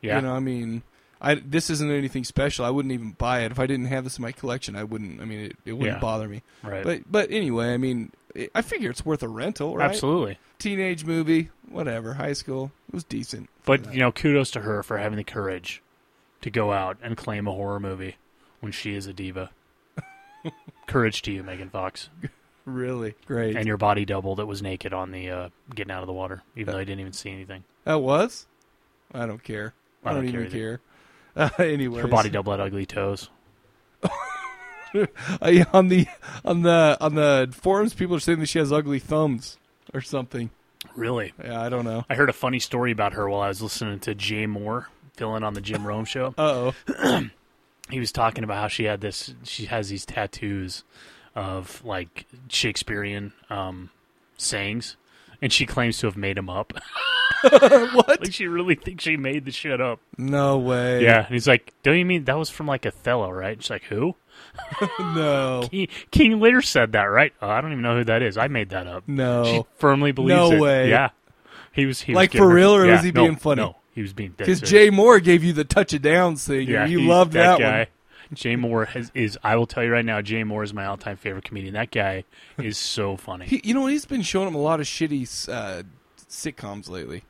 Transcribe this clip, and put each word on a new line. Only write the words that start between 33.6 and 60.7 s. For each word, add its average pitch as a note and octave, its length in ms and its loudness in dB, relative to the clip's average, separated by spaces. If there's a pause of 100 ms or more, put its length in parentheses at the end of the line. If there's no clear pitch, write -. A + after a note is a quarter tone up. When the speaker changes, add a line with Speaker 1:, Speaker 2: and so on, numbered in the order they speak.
Speaker 2:
<laughs> - 60 0 (840)
Uh, G#3+ 140 0 (420)
yeah, F3 240 8
on F#3+ 160 6
the, F3+ 200 4 (360)
on E3+ 200 0
the, E3 360 6
on D3+ 140 0
the C#3+ 380 4
forums, G3 420 0
people F3+ 220 -2
are D3+ 40 0
saying E3 200 0
that D3+ 80 -2
she - 100 -2
has D3 160 2
ugly D3 240 0
thumbs D3 640 -2 (340)
or C3 80 -6
something. B2 480 -8 (460)
Speaker 1:
Really? A#2 360 -4 (120)
Speaker 2:
Yeah, A#2 180 -8
I A#2 80 -4
don't B2 160 -4
know. A2+ 240 -6
Speaker 1:
I C3 60 -4
heard C#3 140 4
a A#2 40 -2
funny B2+ 260 -4
story B2 320 -4
about G#2 220 -2
her G2+ 160 -4
while G2+ 120 -2
I G2+ 80 -2
was F#2+ 120 -8
listening G#2 380 -8
to G#2+ 160 -6
Jay G#2+ 320 -6
Moore G#2+ 420 -8 (260)
fill A2 200 -6
in G#2+ 80 -6
on G#2+ 100 -4
the G2+ 80 -10
Jim G#2 240 -8
Rome G#2+ 200 -6
show. C3 300 -6
Speaker 2:
<laughs> - 20 -14
Uh-oh. C3 360 0 (580)
Speaker 1:
<clears throat> - 80 -20 (520)
He C3 80 -6
was A#2 120 -4
talking A#2 320 -2
about G#2+ 180 -6
how G#2+ 60 -4
she - 160 -4
had G#2 180 -2
this, G#2 320 -10 (100)
she A2+ 220 -12
has G#2+ 240 -6
these G2 160 -10
tattoos G2+ 800 -8 (520)
of, F#2+ 480 -10
like, F#2+ 420 -10 (220)
Shakespearean, G#2 880 -4 (160)
um, F#2 400 -8 (480)
sayings, G#2 580 -6 (460)
and G#2+ 100 -2
she - 140 2
claims A#2 340 0
to - 80 -2
have G2 100 -4
made G2 200 -4
'em F#2+ 140 -8
up. F#2+ 260 -6
<laughs> - 60 -16 (580)
Speaker 2:
<laughs> - 80 10 (440)
What? B3 140 6 (140)
Speaker 1:
Like, F#3+ 120 -6
she F#3+ 140 -4
really E3+ 280 0
thinks F3+ 300 -12
she D#3+ 120 0
made C3+ 280 -4
the C3 60 -10
shit C3 300 -6
up. B2 200 -4 (180)
Speaker 2:
No C#3 400 2
way. B2 440 0